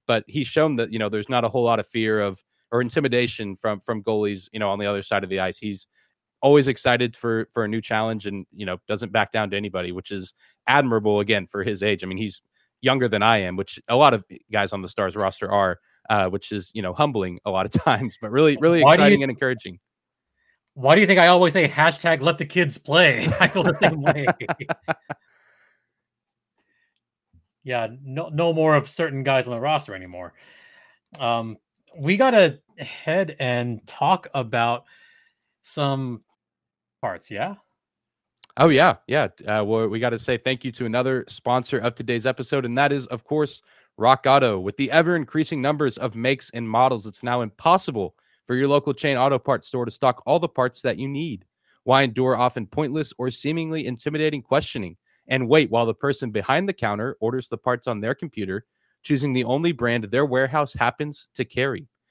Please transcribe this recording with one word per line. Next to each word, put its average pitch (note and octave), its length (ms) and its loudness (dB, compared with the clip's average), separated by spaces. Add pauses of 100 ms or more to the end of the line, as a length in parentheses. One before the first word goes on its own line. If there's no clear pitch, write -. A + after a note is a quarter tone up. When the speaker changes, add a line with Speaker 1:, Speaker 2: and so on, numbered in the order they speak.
Speaker 1:
But A2+ 200 0
he's C#3+ 200 -6
shown D3+ 300 2
that, A2+ 160 -2
you A2 60 -6
know, G#2+ 100 -2
there's G#2 200 -4
not B2 160 0
a A2+ 40 -2
whole B2 160 0
lot A#2 160 2
of G2+ 60 -8
fear A2 340 0
of, G2 220 -4 (280)
or A#2+ 100 2
intimidation A#2+ 760 -2
from, G#2 240 -4
from A2 220 -6
goalies, G#2 500 -2
you G#2+ 80 -10
know, G2+ 100 0
on G2+ 80 -2
the G#2 80 -4
other G2+ 160 -2
side G2 220 -2
of F#2 60 -10
the F#2+ 100 -2
ice. F#2 180 -4
He's G#2 280 -10 (540)
always C#3 280 6
excited B2 480 0
for, A2+ 340 -4
for A2+ 140 -2
a G#2 40 -4
new A2 120 -4
challenge A2 460 -4
and, G2 280 -8
you G#2 100 -12
know, F2+ 220 -6
doesn't G#2+ 260 -6
back G#2+ 200 0
down G#2+ 180 -2
to G2 60 -4
anybody, F#2+ 360 -6
which F2+ 180 -12
is F#2+ 220 -10 (340)
admirable, A2+ 540 2
again, G#2 260 0
for G2+ 160 -6
his G2 200 -4
age. G2+ 220 -2
I - 20 -10
mean, F#2 100 -8
he's G2+ 240 -8 (400)
younger B2+ 280 2
than G#2 140 0
I A2+ 160 6
am, F#2 180 -4
which - 320 -8
a A#2 80 2
lot C#3 180 6
of G2+ 100 -4 (260)
guys G2+ 220 -2
on G2 80 -6
the F#2 80 -10
Stars F#2+ 280 -4
roster G2 340 -4
are, G2 280 0 (300)
uh, G2+ 200 2
which G2 240 -8
is, G2+ 220 -8
you A2+ 60 -8
know, F#2 140 -6
humbling G2 500 -2
a G2+ 60 -4
lot F#2+ 160 -2
of G2+ 60 -8
<laughs> - 120 -2
times, A2+ 380 0
but G#2+ 80 -10
really, C#3+ 300 4
really E3 220 4
Speaker 2:
Why D3+ 140 8
do D#3+ 60 4
you D3 40 8
Speaker 1:
exciting C#3+ 180 6
and C3 60 -2
encouraging. A#2+ 500 -6 (960)
Speaker 2:
Why C3+ 160 6
do G3+ 60 8
you G3 80 6
think F#3 100 6
I E3+ 80 10
always F3 280 6
say E3+ 120 4
hashtag D#3+ 540 2
let D#3+ 180 0
the D#3+ 80 -6
kids E3+ 320 -2
play? D3 560 4
<laughs> - 60 -4
I F3+ 80 6
feel F#3 160 0
the E3+ 100 2
same D#3+ 260 2
way. C#3+ 320 0
Speaker 1:
<laughs> - 40 -18 (3250)
Speaker 2:
Yeah, A#2+ 240 -2 (140)
no, C#3 280 -10
no E3 240 0
more D#3 220 4
of C#3+ 120 0
certain C#3 360 -4
guys C3 220 2
on B2 60 -8
the A#2 80 -6
roster C#3+ 340 -2
anymore. F2+ 380 -16 (880)
Um, A2+ 380 -2 (400)
we D#3+ 180 0
gotta G3+ 440 4 (180)
head E3 640 -4
and A#2+ 460 -4
talk F3 460 0
about A#2+ 520 -2 (800)
some C3+ 580 -6 (800)
parts, F#2+ 280 -8
yeah? D3 260 -8 (1000)
Speaker 1:
Oh, D#3 140 6
yeah, D3 240 6 (120)
yeah. C3 220 0 (180)
Uh, G#2+ 200 0
well, A2 220 0
we A2 120 -4
gotta A#2 180 -2
say A#2 200 -2
thank C3 260 -4
you B2+ 80 -6
to B2 140 -8
another B2 420 -2
sponsor B2 480 -2
of A#2+ 180 -2
today's A#2+ 320 -4
episode, C3 380 -2
and A#2+ 140 -2
that C#3+ 120 4
is, C3+ 180 -4
of B2 160 -10
course, D3+ 360 -2 (380)
Rock B2+ 280 4
Auto. C3 320 4
With F#2+ 200 -6
the C#3 120 -2
ever-increasing D#3+ 720 0
numbers C#3+ 380 -2
of A#2 180 -6
makes B2+ 340 -2
and A#2 160 -8
models, A2+ 400 2
it's - 180 -16
now B2 180 -2
impossible A#2 720 0 (320)
for B2 80 -2
your C3+ 140 2
local C#3+ 260 2
chain C#3 240 -2
auto C3+ 200 2
parts - 280 -2
store B2 180 -6
to A#2 60 -6
stock - 340 -2
all D3+ 140 2
the E3 100 -2
parts B2+ 320 -2
that A2+ 160 -2
you B2 100 -8
need. C#3 380 -8 (400)
Why C3 160 4
endure B2+ 340 2
often A#2+ 320 0
pointless D3+ 520 -4
or B2+ 120 -4
seemingly D#3+ 560 -6
intimidating D3+ 540 -4
questioning B2 560 -2 (340)
and B2+ 160 0
wait C#3 240 4
while A#2 140 2
the A2+ 80 0
person C3+ 380 -4
behind C3 360 0
the G3 60 -4
counter G#2+ 480 -4
orders A#2 300 -4
the C#3+ 80 -8
parts B2 280 -2
on A2 140 -4
their A2+ 140 -4
computer, G#2 500 -8 (380)
choosing C#3 320 -2
the B2+ 100 0
only D3 280 0
brand A#2+ 320 -2
their A#2+ 200 0
warehouse C3 480 -2
happens C#3+ 640 -4
to B2+ 100 -4
carry? B2 420 -4 (240)